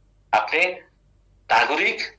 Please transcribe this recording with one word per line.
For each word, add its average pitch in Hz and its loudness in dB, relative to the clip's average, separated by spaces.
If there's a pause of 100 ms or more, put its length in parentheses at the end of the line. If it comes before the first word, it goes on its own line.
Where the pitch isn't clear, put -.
(320)
আপনি 180 0 (760)
নাগরিক, 120 0 (180)